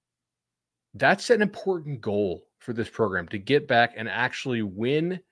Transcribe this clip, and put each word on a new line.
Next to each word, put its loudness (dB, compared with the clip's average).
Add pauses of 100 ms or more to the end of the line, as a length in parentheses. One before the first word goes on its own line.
(920)
That's 2
an 6
important -2
goal -2 (140)
for -8
this -4
program, -2
to -6
get 0
back 4
and -8
actually -4
win -2 (120)